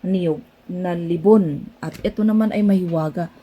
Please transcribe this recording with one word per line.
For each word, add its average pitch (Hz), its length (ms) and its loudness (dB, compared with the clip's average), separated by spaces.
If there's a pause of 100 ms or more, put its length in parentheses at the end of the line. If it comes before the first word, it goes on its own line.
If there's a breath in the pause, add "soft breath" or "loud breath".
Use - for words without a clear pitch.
niyog 175 400 0 (260)
na 180 240 -4
libon. 170 720 2 (160)
At 160 240 -10
ito 214 160 -4
naman 214 320 2
ay 208 80 0
mahiwaga 170 640 0 (160 loud breath)